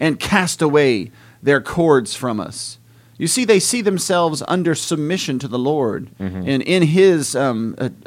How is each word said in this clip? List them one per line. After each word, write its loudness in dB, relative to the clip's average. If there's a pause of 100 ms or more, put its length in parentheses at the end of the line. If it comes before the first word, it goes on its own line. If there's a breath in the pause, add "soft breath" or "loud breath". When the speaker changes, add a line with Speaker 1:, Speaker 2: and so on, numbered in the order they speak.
Speaker 1:
and 0
cast -2
away 2 (280 soft breath)
their 2
cords 2
from -4
us. -12 (400 soft breath)
You -2
see, 0
they 6
see -2
themselves 0
under 0
submission -4
to -6
the -4
Lord -2
Speaker 2:
Mm-hmm. -6
Speaker 1:
and 0
in 2
his, 4
um, -2
uh, -2 (160)